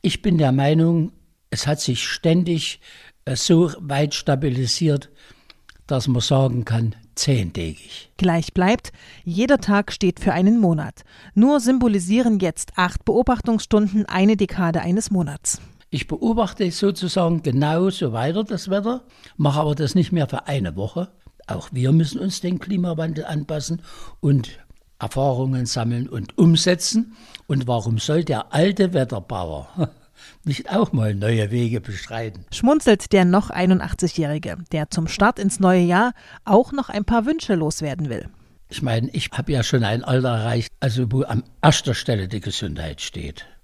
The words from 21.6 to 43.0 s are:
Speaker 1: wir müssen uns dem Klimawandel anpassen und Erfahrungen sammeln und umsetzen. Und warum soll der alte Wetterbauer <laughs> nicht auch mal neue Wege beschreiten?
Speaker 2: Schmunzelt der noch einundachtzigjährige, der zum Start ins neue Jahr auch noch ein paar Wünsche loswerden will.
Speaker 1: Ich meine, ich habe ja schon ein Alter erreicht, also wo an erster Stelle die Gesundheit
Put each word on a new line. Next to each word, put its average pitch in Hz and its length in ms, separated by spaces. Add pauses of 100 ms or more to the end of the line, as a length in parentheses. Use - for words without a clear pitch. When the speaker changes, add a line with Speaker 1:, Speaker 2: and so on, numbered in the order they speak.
Speaker 1:
wir 131 200
müssen 160 280
uns 190 220
dem 180 160
Klimawandel 165 680
anpassen 151 560 (400)
und 143 380 (400)
Erfahrungen 131 680
sammeln 120 420
und - 300
umsetzen. 180 800 (300)
Und 135 200
warum 117 320
soll 156 240
der 135 300
alte 185 400
Wetterbauer 101 1000 (280)
<laughs> - 260
nicht - 260
auch 208 220
mal 107 220
neue 107 360
Wege 117 300
beschreiten? 107 720
Speaker 2:
Schmunzelt 247 600
der 190 100
noch 190 240
einundachtzigjährige, 165 1120 (140)
der 151 180
zum 165 180
Start 208 300
ins 196 200
neue 185 260
Jahr 190 280 (320)
auch 214 280
noch 277 180
ein 208 160
paar 226 180
Wünsche 294 300
loswerden 156 560
will. 110 180 (400)
Speaker 1:
Ich - 140
meine, 113 300
ich - 200
habe - 200
ja 127 100
schon 120 220
ein 113 200
Alter 127 240
erreicht, 117 420 (100)
also 123 300
wo 131 120
an 107 220 (180)
erster 143 320
Stelle 101 340
die 101 120
Gesundheit 78 600